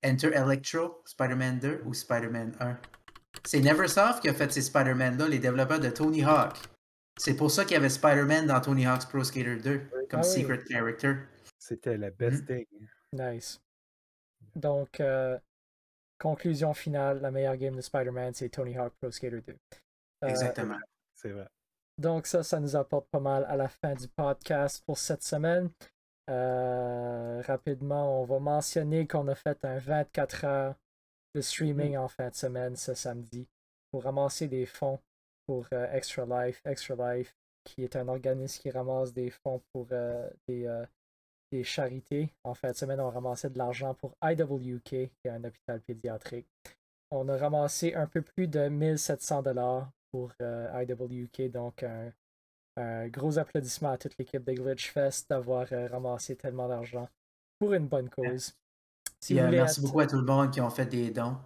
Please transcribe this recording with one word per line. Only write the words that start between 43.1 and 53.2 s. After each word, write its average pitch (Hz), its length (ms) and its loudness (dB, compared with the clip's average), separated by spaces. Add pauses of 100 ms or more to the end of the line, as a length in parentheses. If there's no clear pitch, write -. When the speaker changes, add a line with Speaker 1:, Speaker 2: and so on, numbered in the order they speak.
Speaker 3:
de 127 80 -8
l'argent 127 360 -2
pour - 280 -10
I 160 140 2
W 135 440 -2
K, - 100 -20
qui 131 220 -4 (140)
est 127 40 -2
un 117 140 -10
hôpital 117 380 -8
pédiatrique. 117 640 -8 (640)
On 135 180 0
a 139 80 4
ramassé 147 560 2
un 160 140 2
peu 160 140 0
plus 185 260 -2
de 147 200 4
mille 147 320 2
sept 147 220 -2
cents 143 200 0
dollars 131 480 0 (220)
pour, 123 200 -6 (100)
euh, 117 320 -4
I 127 120 -2
W 123 460 -6
K, 131 180 -4
donc 120 340 -6
un, 117 280 -8 (640)
un 117 320 -4
gros 143 320 0